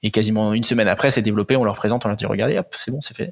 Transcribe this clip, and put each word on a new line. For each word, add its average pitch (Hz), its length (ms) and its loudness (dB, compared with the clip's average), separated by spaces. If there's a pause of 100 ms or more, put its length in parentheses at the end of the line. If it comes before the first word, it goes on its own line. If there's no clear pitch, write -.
et 107 80 -2
quasiment 107 440 2
une 113 100 0
semaine 113 240 2
après, 117 220 2
c'est 131 100 2
développé, 104 360 2
on 127 80 2
leur 101 120 0
présente, 113 300 -2
on - 20 0
leur 104 80 0
dit, - 80 -6
regardez, 104 320 0
hop, - 220 -4
c'est - 120 -8
bon, 143 120 -6
c'est - 120 -12
fait, - 180 -6